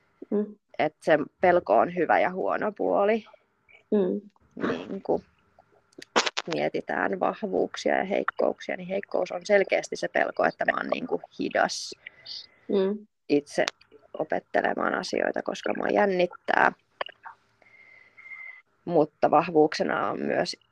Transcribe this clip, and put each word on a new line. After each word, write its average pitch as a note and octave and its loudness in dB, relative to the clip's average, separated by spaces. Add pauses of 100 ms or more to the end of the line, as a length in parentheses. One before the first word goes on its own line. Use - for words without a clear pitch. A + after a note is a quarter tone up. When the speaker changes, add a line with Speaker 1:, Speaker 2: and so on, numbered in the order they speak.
(300)
Speaker 1:
Mm. G#3 -2 (240)
Speaker 2:
Et D3+ 0
se D#3+ 4 (220)
pelko F3 4
on D#3 2
hyvä B2+ 4
ja G2+ 2
huono G2 -2
puoli. G3+ 0 (640)
Speaker 1:
Mm. G3+ 0 (680)
Speaker 2:
Niinku, - -4 (1300)
mietitään D#3 -2
vahvuuksia F#3 0
ja - 0
heikkouksia, - -2
niin F3+ -12
heikkous F#3+ -4
on F3 -10
selkeästi - 2
se - -6
pelko, - 0
että - 0
mä - 2
oon, - -4
niinku, D#2+ -2 (180)
hidas - -2 (760)
Speaker 1:
Mm. G#3 -2 (220)
Speaker 2:
itse - 0 (540)
opettelemaan - -2
asioita, - -2
koska - -6
mua - -4
jännittää. - 2 (2000)
Mutta D#3 2
vahvuuksena D#3 2
on - -6
myös - -2 (160)